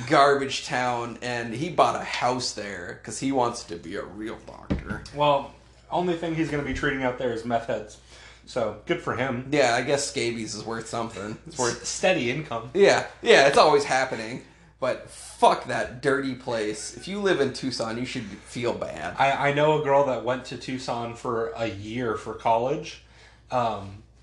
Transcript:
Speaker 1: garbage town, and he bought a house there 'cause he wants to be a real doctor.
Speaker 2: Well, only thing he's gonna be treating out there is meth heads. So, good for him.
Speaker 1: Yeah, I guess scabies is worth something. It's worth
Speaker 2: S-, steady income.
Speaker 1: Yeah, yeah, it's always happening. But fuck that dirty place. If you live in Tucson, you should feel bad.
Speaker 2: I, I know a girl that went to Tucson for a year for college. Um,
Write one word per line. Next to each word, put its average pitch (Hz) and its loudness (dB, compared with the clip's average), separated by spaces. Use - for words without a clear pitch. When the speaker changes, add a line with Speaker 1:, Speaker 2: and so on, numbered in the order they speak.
Speaker 1:
garbage 139 4
town, 123 -2
and 120 -4
he 143 -4
bought 135 4
a 92 -6
house 127 -2
there 101 -10
'cause - -10
he 135 -2
wants 120 0
to - -10
be 92 -10
a - -6
real 104 -10
doctor. - -6
Speaker 2:
Well, 143 2
only 175 0
thing 165 -4
he's 156 0
gonna 147 -2
be 135 -4
treating 135 -2
out 123 0
there 123 -2
is 110 -6
meth 120 -2
heads. 110 -6
So, 107 -4
good 170 -2
for 120 -4
him. 127 -4
Speaker 1:
Yeah, 127 4
I 131 2
guess 139 0
scabies 117 -4
is 104 -10
worth 110 -8
something. 113 -8
It's - -14
worth 117 -2
Speaker 2:
S-, - -8
steady 165 0
income. 127 -6
Speaker 1:
Yeah, 160 6
yeah, 156 8
it's 240 6
always 151 8
happening. 127 -2
But 123 -4
fuck - 2
that 120 -4
dirty 135 0
place. 110 -4
If - -14
you 202 -6
live 185 2
in 127 2
Tucson, 120 -4
you 123 -4
should 123 -8
feel 107 -6
bad. 87 -6
Speaker 2:
I, 139 4
I - 0
know 151 4
a - -2
girl 139 6
that 120 -2
went 127 -2
to 131 -10
Tucson 120 -6
for 113 -2
a 113 -2
year 107 -4
for 110 -8
college. 123 0
Um, 104 -2